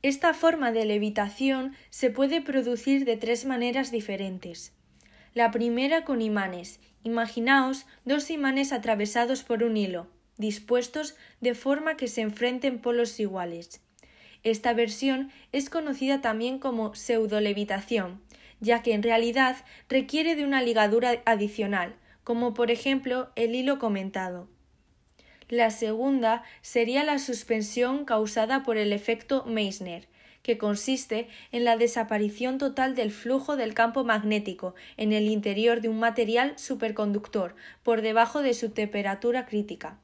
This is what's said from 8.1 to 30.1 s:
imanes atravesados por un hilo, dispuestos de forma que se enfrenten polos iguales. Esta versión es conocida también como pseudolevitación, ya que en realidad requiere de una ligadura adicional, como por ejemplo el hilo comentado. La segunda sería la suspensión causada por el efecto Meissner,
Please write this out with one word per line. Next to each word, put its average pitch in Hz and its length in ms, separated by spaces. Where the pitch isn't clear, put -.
imanes 277 460
atravesados 226 720
por 226 180
un 226 160
hilo, 180 300
dispuestos 247 800
de 240 140
forma 302 420
que 269 100
se 226 140
enfrenten 240 600
polos 240 380
iguales. 180 640
Esta 220 320
versión 262 560
es 277 180
conocida 277 500
también 240 380
como 226 360
pseudolevitación, 208 1300
ya 226 220
que 233 100
en 208 100
realidad 233 540
requiere 311 480
de 294 80
una 277 160
ligadura 233 640
adicional, 202 720
como 240 280
por 233 180
ejemplo 254 680
el 233 180
hilo 262 240
comentado. 190 720
La 240 200
segunda 226 720
sería 247 420
la 294 140
suspensión 247 880
causada 220 560
por 226 160
el 208 160
efecto 226 500
Meissner, 202 640